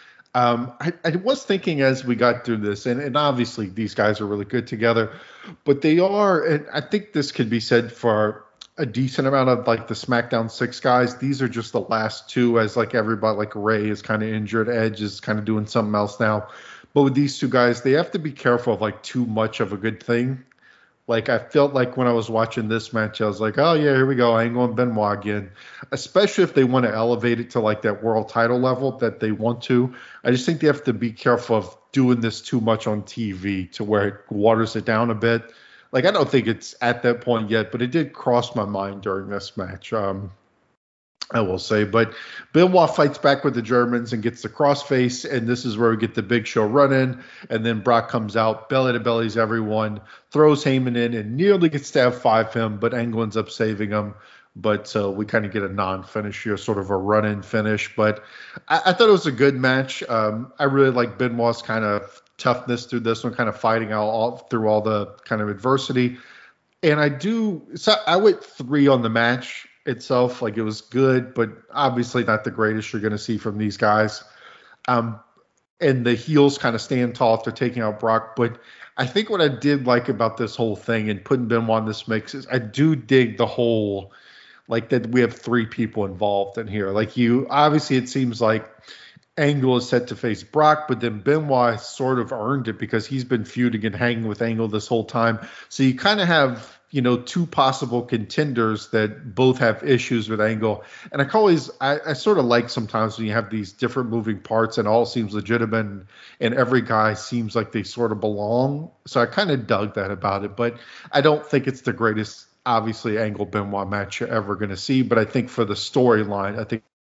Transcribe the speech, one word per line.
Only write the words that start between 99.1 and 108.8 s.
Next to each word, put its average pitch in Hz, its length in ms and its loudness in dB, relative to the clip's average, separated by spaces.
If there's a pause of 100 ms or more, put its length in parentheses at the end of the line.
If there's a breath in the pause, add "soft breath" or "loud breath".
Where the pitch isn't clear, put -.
both 127 240 4
have 117 260 0
issues 120 460 0
with 110 100 -2
Angle. 107 440 0 (280 loud breath)
And 139 80 -2
I 139 100 0
always, 185 420 4 (100)
I, 143 240 0
I 156 80 -4
sorta 180 300 2
like 120 260 2
sometimes 110 480 -4
when 113 80 -6
you 107 80 -2
have 110 160 -2
these 104 240 -6
different 120 380 -4
moving 110 280 -4
parts 110 380 -2
and 107 100 0
all 113 200 4
seems 110 260 -4
legitimate 113 460 -2
and, 98 260 -8 (340 loud breath)
and 120 140 0
every 127 300 2
guy 110 320 2
seems 113 400 -6
like 110 160 -2
they 107 100 -2
sorta 110 320 -4
belong. 113 800 -2 (160)